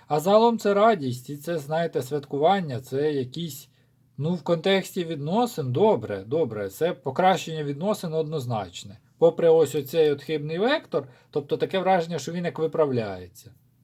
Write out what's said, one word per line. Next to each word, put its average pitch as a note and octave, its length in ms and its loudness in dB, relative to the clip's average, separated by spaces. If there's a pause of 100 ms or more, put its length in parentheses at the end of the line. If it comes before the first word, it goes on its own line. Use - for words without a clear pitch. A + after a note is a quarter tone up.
А D3+ 120 0
загалом A3 380 6
це G#3 160 2
радість, D#3+ 560 2
і D3 60 -10
це, E3 220 -4
знаєте, D#3 440 -2
святкування, D3 760 0
це D3 320 -2
якісь, C#3+ 560 -6 (500)
ну, D#3 160 -2
в E3 80 -6
контексті F3+ 600 0
відносин, E3 680 -2
добре, A#2+ 540 0
добре, A2 420 -2
це D#3+ 240 -2
покращення D#3+ 720 0
відносин D#3+ 500 -4
однозначне. A#2+ 840 -4 (200)
Попри E3 300 4
ось D#3+ 260 6
оцей D3+ 360 2
от C#3 120 -2
хибний D#3 360 -4
вектор, A3+ 500 -2 (220)
тобто D3 260 -4
таке E3+ 220 -2
враження, F3 400 2
що E3+ 140 -8
він F3 120 -4
як D#3 140 -4
виправляється. B2+ 960 -2 (300)